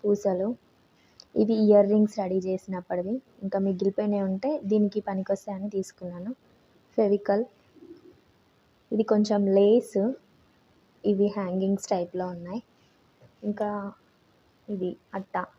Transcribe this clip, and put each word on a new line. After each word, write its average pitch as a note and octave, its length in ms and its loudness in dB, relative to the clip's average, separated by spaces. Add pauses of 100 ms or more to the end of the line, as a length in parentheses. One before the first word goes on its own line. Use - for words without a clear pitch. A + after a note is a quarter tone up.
పూసలు, G3+ 600 -2 (760)
ఇవి A3 120 2
ఇయర్ G#3 340 6
రింగ్స్ G#3+ 300 4
రెడీ F#3+ 200 -2
చేసినప్పటివి. F#3 840 -4 (200)
ఇంకా G3 160 -4
మిగిలిపోయినవి G3 640 0
ఉంటే G3 420 -2
దీనికి G#3 440 2
పనికొస్తాయని G3 640 -4
తీసుకున్నాను. F#3 640 -8 (640)
ఫెవికాల్, G3+ 480 2 (1500)
ఇది A3 100 0
కొంచెం G#3 440 2
లేస్, G3+ 680 4 (920)
ఇవి G3+ 220 2
హ్యాంగింగ్స్ F#3+ 680 -2
టైప్లో F3+ 340 -4
ఉన్నాయి. F3+ 360 -10 (880)
ఇంకా G#3 440 -4 (760)
ఇది F#3 280 -6 (180)
అట్ట F#3+ 220 -8 (220)